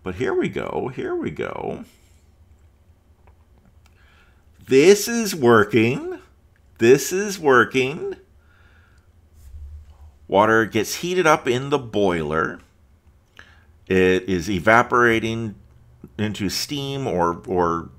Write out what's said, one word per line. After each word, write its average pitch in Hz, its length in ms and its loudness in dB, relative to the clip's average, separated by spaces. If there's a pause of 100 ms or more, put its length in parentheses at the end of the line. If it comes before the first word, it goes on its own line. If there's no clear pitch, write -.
But 90 140 -10
here - 180 -4
we 339 140 -2
go. 98 460 -8
Here - 200 -8
we 339 160 -8
go. - 540 -10 (2750)
This 170 420 6
is 226 260 -4
working. 120 840 2 (600)
This 123 340 4
is 196 260 -6
working. 139 760 0 (2000)
Water 110 380 4
gets 104 320 -4
heated 180 300 -2
up 156 200 2
in 131 240 -4
the 143 80 0
boiler. 90 840 -2 (1300)
It 92 420 2
is 90 220 -4
evaporating 113 1040 0 (640)
into 104 300 -4
steam 139 580 -8
or, 85 400 -2
or 85 520 -2